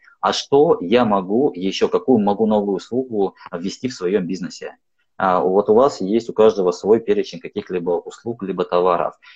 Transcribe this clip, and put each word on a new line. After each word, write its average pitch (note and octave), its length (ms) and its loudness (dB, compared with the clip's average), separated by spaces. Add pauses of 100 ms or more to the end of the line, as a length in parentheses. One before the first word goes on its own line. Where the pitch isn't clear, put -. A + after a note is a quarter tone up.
(220)
а G2 120 0
что D3 480 2
я A#2+ 240 2
могу G#2 480 0
еще, F#2+ 360 -2
какую A2 300 2
могу G2+ 280 0
новую G2+ 300 0
услугу A2+ 580 -4 (160)
ввести F#2 380 -8
в - 40 -12
своем F#2 340 -2
бизнесе? E2 500 -10 (400)
А, F#2 240 2
вот F#2+ 280 2
у A2 60 6
вас C3 260 2
есть G#2 280 -2
у - 40 -8
каждого G2+ 380 4
свой G#2 280 2
перечень G2+ 400 -4
каких-либо F2+ 520 -6
услуг, G#2 520 -8
либо F#2 220 -4
товаров. F2+ 480 0 (220)